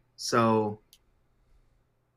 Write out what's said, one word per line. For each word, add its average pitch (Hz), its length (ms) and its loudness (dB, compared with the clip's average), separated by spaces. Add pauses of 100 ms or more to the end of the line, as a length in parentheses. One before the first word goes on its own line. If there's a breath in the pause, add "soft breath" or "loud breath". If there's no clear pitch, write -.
(160)
So 110 640 0 (1400)